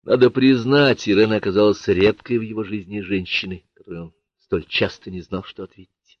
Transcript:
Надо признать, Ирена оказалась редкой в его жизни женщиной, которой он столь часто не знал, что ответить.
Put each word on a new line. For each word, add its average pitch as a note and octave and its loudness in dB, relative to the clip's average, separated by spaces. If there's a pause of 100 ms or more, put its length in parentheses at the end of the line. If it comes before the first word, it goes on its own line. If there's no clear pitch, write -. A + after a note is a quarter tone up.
Надо B2 4
признать, C3 2
Ирена G#2+ 2
оказалась G2+ 2
редкой G#2 0
в - -2
его A2 -8
жизни G2+ -10
женщиной, F#2 -6
которой E2+ -14
он E2 -16 (260)
столь E2+ -4
часто - -6
не F2+ -10
знал, F#2+ -8
что - -16
ответить. - -20